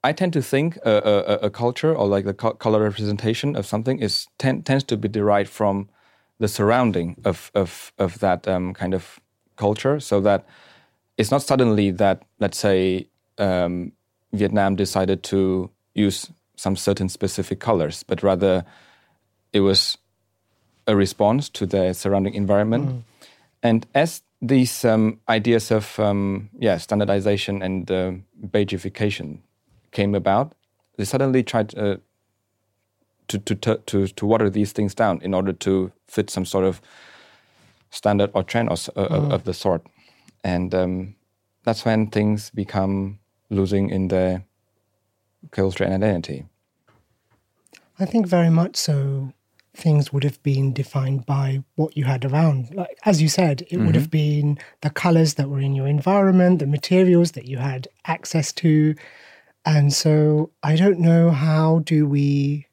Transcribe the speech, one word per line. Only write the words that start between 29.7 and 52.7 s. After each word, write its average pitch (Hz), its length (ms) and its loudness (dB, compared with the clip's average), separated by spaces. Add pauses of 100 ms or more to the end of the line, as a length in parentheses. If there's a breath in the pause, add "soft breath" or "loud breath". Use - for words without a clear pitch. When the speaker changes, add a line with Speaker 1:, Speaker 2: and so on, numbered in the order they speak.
Speaker 1:
came 101 220 -2
about, 101 400 0 (440)
they 101 80 -4
suddenly 131 380 0
tried, 110 340 -4
uh, 101 200 -2 (1300)
to, 104 120 -6
to, 101 160 -4
to, 110 200 -2 (100)
to, 98 220 0
to - 180 -8
water 110 240 2
these 101 220 -2
things 104 240 -4
down 95 260 0
in 95 120 -4
order 95 200 -2
to 92 380 -2 (160)
fit 104 220 -4
some 92 160 -4
sort 95 200 0
of 92 160 -2 (1080 soft breath)
standard 101 420 0
or 95 100 0
trend 117 260 -2
or - 40 0
s-, - 220 -6
uh, 98 120 -2
Speaker 2:
Mm. 147 240 0
Speaker 1:
of - 120 -2
the 95 100 -6
sort. - 320 -2 (580 soft breath)
And, 90 300 -2
um, 92 420 -2 (480)
that's 113 220 -4
when 110 220 2
things 107 440 -2
become 98 680 -4 (300)
losing 98 400 0
in 95 200 -2
their 92 340 0 (1080)
culture 95 320 -2
and 92 100 0 (100)
identity. 85 420 -2 (1500 soft breath)
Speaker 2:
I 190 60 0
think 214 220 0
very 170 220 4
much 165 260 2
so. 139 580 -2 (400)
Things 147 380 2
would 139 120 0
have 143 200 -4
been 135 300 0
defined 135 540 -4
by 135 360 -2 (120)
what 156 200 -2
you 139 100 -2
had 131 200 -2
around. 139 480 0